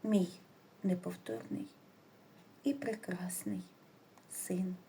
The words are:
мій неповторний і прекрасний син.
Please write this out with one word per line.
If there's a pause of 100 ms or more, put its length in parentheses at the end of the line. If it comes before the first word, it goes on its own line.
мій (540)
неповторний (960)
і
прекрасний (680)
син. (120)